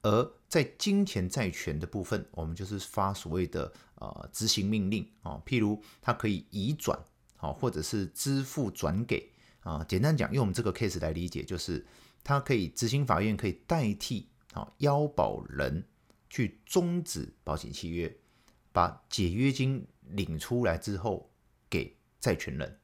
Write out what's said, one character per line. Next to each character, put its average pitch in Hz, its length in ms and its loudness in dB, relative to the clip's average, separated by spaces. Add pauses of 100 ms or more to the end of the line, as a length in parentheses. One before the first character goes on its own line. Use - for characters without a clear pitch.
而 110 300 4 (160)
在 131 160 4 (120)
金 101 300 2
钱 - 220 0
债 95 200 0
权 80 300 -4
的 85 80 -4
部 101 160 -4
分， - 300 -2
我 82 120 -6
们 80 120 -4
就 95 80 -6
是 101 140 -6
发 98 360 0
所 - 160 -8
谓 90 160 2
的， - 260 -4 (220)
呃， - 380 -12
执 110 160 -2
行 101 200 2
命 104 220 2
令， 107 180 -2 (140)
哦， - 240 -8
譬 123 140 2
如 104 200 2 (220)
它 120 100 0
可 113 140 -2
以 101 240 0
移 104 240 -2
转， - 240 -2 (400)
哦， 73 140 -4
或 123 180 0
者 78 100 -4
是 98 280 -2
支 139 340 -2
付 131 260 -2
转 92 380 0
给， - 260 -2 (280)
啊， 80 280 -4
简 98 140 2
单 156 120 6
讲， - 180 2
用 131 100 2
我 - 20 4
们 95 80 2
这 120 80 -2
个 107 120 2
case 92 280 -2
来 80 120 0
理 85 160 -2
解， - 160 -6
就 92 120 -6
是 87 300 -4 (380)
它 139 160 2
可 139 120 0
以 101 160 2
执 - 200 -2
行 139 180 2
法 87 160 4
院 107 140 2
可 107 100 -2
以 90 60 2 (140)
代 131 280 2
替， - 340 -6 (260)
哦， - 240 -8
要 143 280 4
保 58 400 0
人 69 380 -2 (440)
去 - 380 -2
终 175 360 2
止 - 300 -6 (120)
保 76 120 -2
险 - 160 -8
契 - 180 -8
约， 85 240 -2 (580)
把 90 360 4
解 90 220 2
约 127 220 4
金 131 340 0 (240)
领 87 280 -2
出 120 260 0
来 85 120 4
之 98 220 -4
后 101 320 -4 (400)
给 - 260 -2 (240)
债 98 160 2
权 - 220 -8
人 - 260 -8